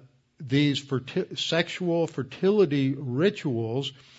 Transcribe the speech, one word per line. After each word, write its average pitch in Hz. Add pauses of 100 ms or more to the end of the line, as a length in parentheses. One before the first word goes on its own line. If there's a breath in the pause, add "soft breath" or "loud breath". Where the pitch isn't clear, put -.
(400)
these 143
ferti-, 139
sexual 170
fertility 147
rituals, 135 (280 loud breath)